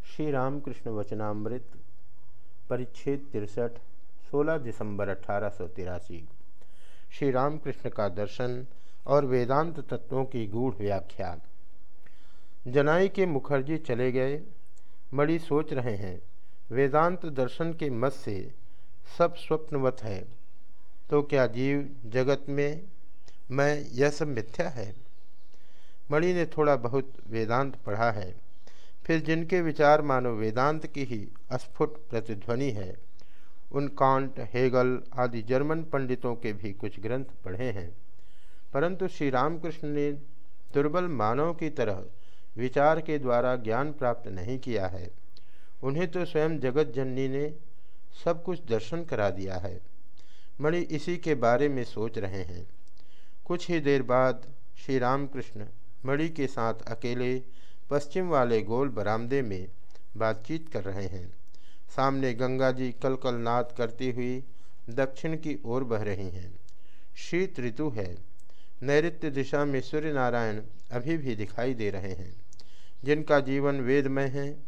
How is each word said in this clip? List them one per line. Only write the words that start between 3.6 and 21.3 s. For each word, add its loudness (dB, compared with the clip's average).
सोलह 2
दिसंबर 0
अठारह 0
सौ -2
तिरासी। -2
श्री 0
रामकृष्ण 0
का 0
दर्शन -2
और 4
वेदांत 2
तत्वों 0
की 0
गूढ़ 0
व्याख्या। 0
जनाई 6
के 2
मुखर्जी 2
चले 0
गए। 0
मणि 4
सोच 2
रहे 0
हैं, -2
"वेदांत 2
दर्शन 0
के 0
मत 2
से -2
सब 4
स्वप्नवत 0
है, -2
तो 4
क्या 4